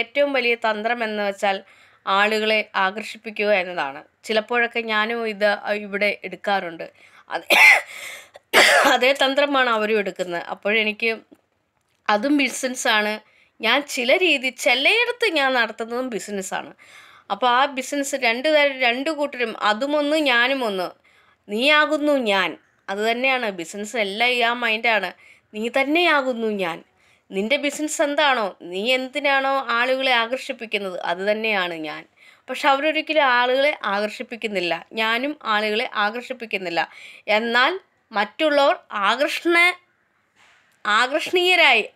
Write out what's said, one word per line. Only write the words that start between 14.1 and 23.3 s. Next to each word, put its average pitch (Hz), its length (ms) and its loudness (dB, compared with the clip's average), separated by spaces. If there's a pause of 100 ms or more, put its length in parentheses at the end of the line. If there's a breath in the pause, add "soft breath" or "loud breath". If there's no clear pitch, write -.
രീതി, 285 320 0 (140)
ചിലയിടത്ത് 440 640 2 (120)
ഞാൻ 269 140 2
നടത്തുന്നതും 233 560 -2
ബിസിനസ്സാണ്. 190 640 -8 (600 loud breath)
അപ്പോൾ 208 180 0
ആ 247 160 4
ബിസിനസ് 277 500 -6
രണ്ട് 254 400 0
തരം, 285 260 4
രണ്ട് 254 280 0
കൂട്ടരും, 277 500 -4
അതും 220 380 0
ഒന്ന് 294 200 0
ഞാനും 262 520 2
ഒന്ന്, 185 180 -4 (600 soft breath)
നീയാകുന്നു 294 680 2 (180)
ഞാൻ, 190 180 2 (380)
അത് 196 140 -4 (100)
തന്നെയാണ് 247 400 0